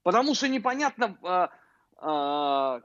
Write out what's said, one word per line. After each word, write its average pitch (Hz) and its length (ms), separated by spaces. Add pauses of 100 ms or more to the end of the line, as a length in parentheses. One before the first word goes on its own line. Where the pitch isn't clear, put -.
потому 247 320
что 277 140
непонятно, 254 720
э, 180 260 (540)
э, 143 840